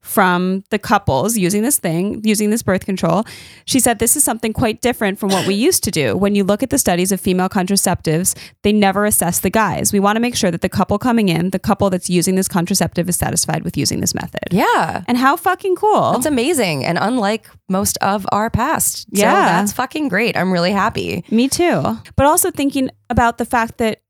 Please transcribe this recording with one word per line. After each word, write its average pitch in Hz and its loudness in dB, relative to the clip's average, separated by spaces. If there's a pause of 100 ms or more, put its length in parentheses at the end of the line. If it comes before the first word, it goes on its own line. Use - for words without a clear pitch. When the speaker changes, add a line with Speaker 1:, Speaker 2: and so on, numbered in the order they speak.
Speaker 1:
from 185 0
the 214 -2
couples 202 0
using 202 0
this 285 0
thing, 185 -2
using 214 2
this 233 0
birth 185 0
control, 185 0 (400)
she 262 0
said, 233 2
"This 233 0
is 294 0
something 226 -2
quite 226 -2
different 208 -2
from 196 -2
what 180 2
we 196 0
used 277 2
to 214 -2
do. 127 0
When 202 2
you 202 2
look 202 0
at 262 -2
the 277 -2
studies 185 0
of 185 -2
female 185 0
contraceptives, 180 0 (260)
they 208 2
never 202 4
assess 180 0
the 190 0
guys. 196 0
We 202 2
wanna 208 2
make 240 -2
sure 185 2
that 170 -4
the 190 -2
couple 208 0
coming 233 2
in, 165 0
the 185 -4
couple 196 0
that's 180 -2
using 180 2
this 185 0
contraceptive 170 0
is 175 -2
satisfied - -2
with 175 -6
using - -2
this - -4
method." - -8
Speaker 2:
Yeah. 233 0
Speaker 1:
And 240 0
how 262 2
fucking 370 -2
cool. 208 2
Speaker 2:
That's 247 -2
amazing. 240 0
And 170 0
unlike 220 -2 (220)
most 196 0
of 196 0
our 220 0
past. 240 -2 (120)
So 202 2
Speaker 1:
Yeah. 233 4 (140)
Speaker 2:
that's 196 0
fucking 277 -4
great. 202 0
I'm 185 0
really 175 0
happy. 190 -2
Speaker 1:
Me 240 2
too. 226 0 (180)
But 277 4
also 349 2
thinking 277 -2 (180)
about 233 0
the 233 -4
fact 226 -2
that 220 -2